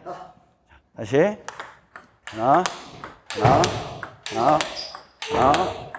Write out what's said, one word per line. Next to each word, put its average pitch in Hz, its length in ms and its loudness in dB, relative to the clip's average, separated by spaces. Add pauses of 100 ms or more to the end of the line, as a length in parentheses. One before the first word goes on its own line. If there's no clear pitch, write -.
자, - 280 -16 (640)
다시. 113 200 -2 (1080)
하나, 135 380 2 (680)
하나, - 320 4 (680)
하나, 127 280 2 (720)
하나, 131 220 4 (460)